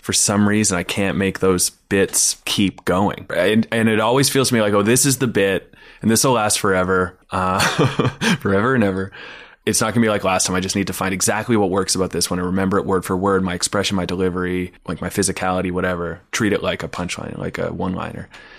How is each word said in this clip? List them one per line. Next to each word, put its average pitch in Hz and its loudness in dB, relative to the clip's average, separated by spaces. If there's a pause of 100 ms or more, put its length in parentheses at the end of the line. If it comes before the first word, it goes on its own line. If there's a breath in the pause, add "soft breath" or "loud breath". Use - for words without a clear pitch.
for - -4
some 104 2
reason 104 2
I 87 -2
can't 98 -2
make 95 0
those 92 2
bits - 0
keep - 0
going. 92 0
And, 101 4
and 113 2
it 107 2
always 123 2
feels 135 2
to - 2
me 113 4
like, 104 2
"Oh, 104 4
this 127 4
is 131 0
the 135 0
bit 98 0 (280 loud breath)
and 107 2
this 110 2
will 135 4
last 107 0
forever, 92 2 (140)
uh, 92 0
<laughs> 147 0
forever 104 2
and 117 4
ever." 95 -2 (540 loud breath)
It's 110 0
not 110 -2
gonna 117 4
be 110 4
like 104 2
last 92 2
time. 92 -2
I 92 0
just 95 -2
need 98 0
to 95 -6
find 95 -4
exactly 107 0
what 101 2
works 92 0
about 92 -2
this 85 -4
one 90 -2
and 90 -2
remember 95 0
it - 0
word 92 0
for 92 -2
word, 95 2
my 90 -2
expression, 98 -2
my 90 -2
delivery, 90 -2 (140)
like, - -8
my 90 -6
physicality, 92 -2
whatever. 87 -4 (100)
Treat 107 0
it - 0
like 90 -4
a 82 -6
punchline, - -8
like 90 -6
a 82 -4
one-liner. 82 -8 (280 loud breath)